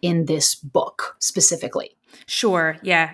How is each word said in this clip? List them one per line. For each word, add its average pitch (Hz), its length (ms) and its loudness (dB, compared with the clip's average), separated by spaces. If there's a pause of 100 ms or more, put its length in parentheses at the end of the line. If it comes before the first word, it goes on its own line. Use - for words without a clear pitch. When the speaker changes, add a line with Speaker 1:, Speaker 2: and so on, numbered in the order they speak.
Speaker 1:
in 170 260 2
this 156 280 0
book - 640 -4
specifically. - 800 -2 (280)
Speaker 2:
Sure, 165 580 0
yeah. 165 300 2